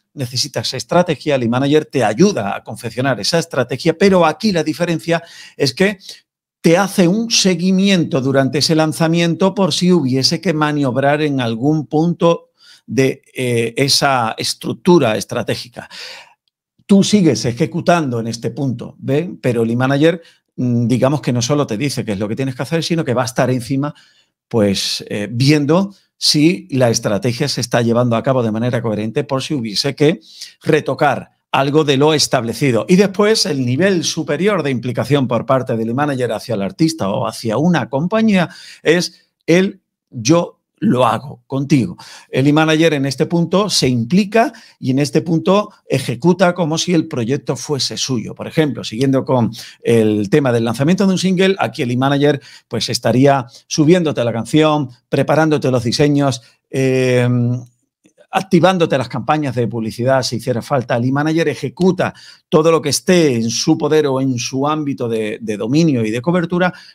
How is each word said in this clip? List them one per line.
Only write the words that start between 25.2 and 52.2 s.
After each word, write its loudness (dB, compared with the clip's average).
viendo 0
si 0
la 2
estrategia -2
se -6
está -2
llevando 0
a -2
cabo 0
de 0
manera -2
coherente -4
por -4
si -6
hubiese -4
que 2
retocar -2
algo 2
de 2
lo 4
establecido. 0
Y 6
después, 2
el -2
nivel 0
superior -2
de -2
implicación -2
por -2
parte 0
del -4
manager -2
hacia -6
el -4
artista -2
o -4
hacia -4
una 0
compañía 0
es -2
el 0
"yo -2
lo 2
hago -4
contigo". 0
El 2
e-manager 4
en -2
este -2
punto 0
se 0
implica 0
y -2
en 2
este 0
punto 0
ejecuta 0
como -2
si -2
el 0
proyecto -4
fuese -6
suyo. -6
Por -12
ejemplo, 0
siguiendo 0
con 2
el 2
tema 2
del 0
lanzamiento 0
de 4
un 0
single, 2
aquí -2
el -2
e-manager, 2